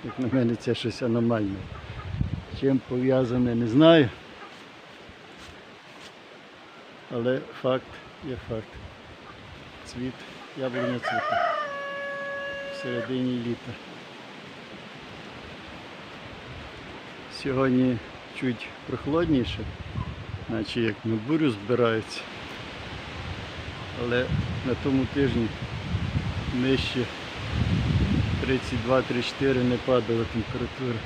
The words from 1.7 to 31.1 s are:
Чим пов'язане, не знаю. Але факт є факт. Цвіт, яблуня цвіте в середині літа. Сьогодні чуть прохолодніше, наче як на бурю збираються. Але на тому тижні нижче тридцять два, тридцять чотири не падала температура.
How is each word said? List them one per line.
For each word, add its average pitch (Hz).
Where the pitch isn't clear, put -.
Чим 135
пов'язане, 127
не 117
знаю. 151
Але 127
факт 127
є 127
факт. 110
Цвіт, 127
яблуня 123
цвіте -
в -
середині 123
літа. 117
Сьогодні 127
чуть 123
прохолодніше, 139
наче 113
як 110
на 110
бурю 143
збираються. 113
Але 123
на 123
тому 135
тижні 127
нижче 127
тридцять 123
два, 127
тридцять 123
чотири 135
не 123
падала 113
температура. 117